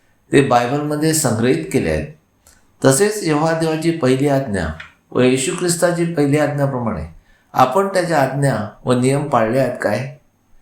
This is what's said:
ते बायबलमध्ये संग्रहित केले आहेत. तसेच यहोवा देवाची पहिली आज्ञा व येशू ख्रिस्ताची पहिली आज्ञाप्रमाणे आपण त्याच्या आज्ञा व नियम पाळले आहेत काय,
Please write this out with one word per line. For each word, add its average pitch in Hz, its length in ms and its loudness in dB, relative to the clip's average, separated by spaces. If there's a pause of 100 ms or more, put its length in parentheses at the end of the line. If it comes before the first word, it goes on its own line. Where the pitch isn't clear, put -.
(320)
ते 135 160 6
बायबलमध्ये 147 680 0
संग्रहित 127 580 0
केले 95 180 0
आहेत. 78 160 -2 (760)
तसेच 190 440 2
यहोवा 156 240 2
देवाची 160 380 0
पहिली 135 380 0
आज्ञा 101 380 0 (440)
व - 100 0
येशू 131 380 2
ख्रिस्ताची 170 560 0
पहिली 143 240 2
आज्ञाप्रमाणे 127 800 -4 (360)
आपण 185 360 2
त्याच्या 170 340 0
आज्ञा 135 340 0 (280)
व 127 80 0
नियम 131 360 0
पाळले 113 300 0
आहेत 131 240 -2
काय, 123 360 -4 (440)